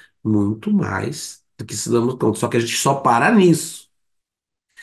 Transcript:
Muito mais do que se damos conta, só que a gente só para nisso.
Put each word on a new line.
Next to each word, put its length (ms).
Muito 500
mais 720
do 60
que 120
se 140
damos 260
conta, 220
só 100
que 100
a 20
gente 160
só 200
para 360
nisso. 560